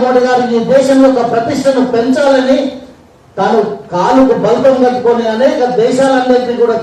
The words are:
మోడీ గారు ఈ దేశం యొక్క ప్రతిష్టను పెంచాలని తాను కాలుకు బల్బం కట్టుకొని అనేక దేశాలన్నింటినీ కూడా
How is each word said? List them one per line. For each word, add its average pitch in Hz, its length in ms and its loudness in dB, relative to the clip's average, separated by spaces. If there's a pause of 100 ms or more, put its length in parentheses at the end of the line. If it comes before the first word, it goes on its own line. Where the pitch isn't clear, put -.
మోడీ 247 240 0
గారు 247 140 0 (140)
ఈ - 20 0 (140)
దేశం 269 340 2
యొక్క 262 140 2 (120)
ప్రతిష్టను 262 500 -2 (120)
పెంచాలని 262 640 0 (800)
తాను 214 200 0 (340)
కాలుకు 254 420 2 (100)
బల్బం 247 400 2
కట్టుకొని 240 400 0 (100)
అనేక 254 260 0 (220)
దేశాలన్నింటినీ 254 800 0
కూడా 226 200 0